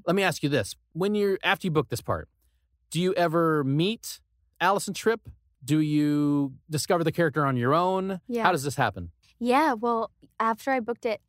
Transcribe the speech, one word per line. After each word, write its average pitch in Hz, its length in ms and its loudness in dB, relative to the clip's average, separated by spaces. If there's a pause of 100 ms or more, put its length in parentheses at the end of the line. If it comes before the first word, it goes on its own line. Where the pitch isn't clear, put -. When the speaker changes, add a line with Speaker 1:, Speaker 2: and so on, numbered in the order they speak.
Speaker 1:
Let 170 100 2
me 202 60 2
ask 175 200 -2
you 151 60 0
this. 131 260 -2 (180)
When 196 220 -2
you're, 202 300 0
after 185 220 0
you 180 40 0
book 151 180 0
this - 120 -6
part, 82 280 -6 (640)
do 160 100 -2
you 185 140 0
ever 165 480 2
meet 160 580 -2 (400)
Allison 190 340 0
Tripp? - 340 -2 (360)
Do 143 140 2
you 147 760 2 (140)
discover 170 360 0
the 156 80 0
character 156 340 0
on 131 100 0
your 123 160 2
own? 185 540 0
Speaker 2:
Yeah. 233 160 -4
Speaker 1:
How 196 100 4
does 143 120 -2
this 143 120 -4
happen? 101 340 -2 (280)
Speaker 2:
Yeah, 254 360 2
well, 226 360 -2 (300)
after 226 320 -2
I 262 80 0
booked 233 260 -6
it, 214 220 -2